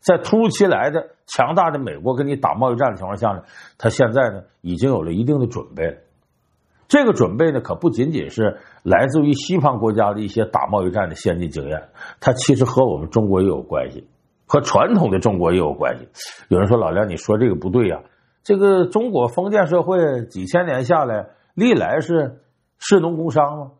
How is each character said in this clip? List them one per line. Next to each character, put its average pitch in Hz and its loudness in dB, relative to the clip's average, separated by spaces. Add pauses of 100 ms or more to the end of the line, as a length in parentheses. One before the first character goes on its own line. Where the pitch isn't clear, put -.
在 175 4
突 170 0
如 226 4
其 - 2
来 131 2
的 156 -4 (180)
强 135 0
大 170 2
的 147 -6
美 101 -8
国 120 -2
跟 139 -2
你 139 -4
打 131 0
贸 123 0
易 117 -2
战 127 0
的 98 -8
情 95 -10
况 101 -8
下 107 0
呢， 92 -6 (360)
他 117 0
现 113 2
在 127 2
呢 98 -12 (180)
已 87 -6
经 131 0
有 107 0
了 82 -6
一 101 -2
定 143 0
的 120 0
准 - -8 (100)
备 82 -4
了。 - -6 (920)
这 - 4
个 208 2
准 104 0
备 160 4
呢， 131 -4
可 - -6
不 123 -2
仅 120 -2
仅 76 -6
是 104 -2 (240)
来 92 2
自 147 0
于 147 2
西 180 -2
方 135 0
国 110 0
家 104 2
的 104 -6
一 104 -6
些 107 -2
打 - -4
贸 98 0
易 90 -2
战 95 -2
的 80 -10
先 87 -2
进 87 -6
经 73 -8
验， 76 -8 (320)
它 131 2
其 131 4
实 123 2
和 131 2
我 90 -2
们 78 -8
中 110 0
国 95 2
也 98 2
有 71 -2
关 65 -6
系， - -18 (400)
和 147 2
传 147 2
统 151 4
的 95 0
中 98 0
国 85 2
也 92 4
有 78 0
关 69 -4
系。 62 -20 (420)
有 - 2
人 98 2
说 120 4
：“老 92 0
梁， 101 0
你 85 -6
说 107 -2
这 123 2
个 95 0
不 92 -6
对 113 2
呀， 78 -6 (400)
这 202 0
个 190 4
中 226 -2
国 131 0
封 185 -4
建 202 2
社 170 2
会 156 0
几 92 -10
千 175 0
年 131 -2
下 151 2
来， 107 -6 (240)
历 226 2
来 117 0
是 151 -2 (360)
士 196 4
农 170 -2
工 160 -4
商 147 2
吗？ 143 -14